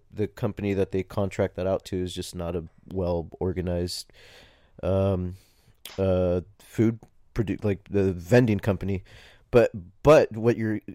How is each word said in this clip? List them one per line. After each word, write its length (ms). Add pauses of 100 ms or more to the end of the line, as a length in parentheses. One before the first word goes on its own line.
(120)
the 160
company 460
that 180
they 120
contract 520
that 120
out 180
to 160
is 120
just 220
not 200
a 100 (260)
well 380 (100)
organized, 720 (720)
um, 540 (600)
uh, 440 (180)
food 400 (340)
produ-, 300
like, 260
the 240
vending 460
company. 440 (480)
But, 200 (300)
but 340
what 220
you're, 240 (140)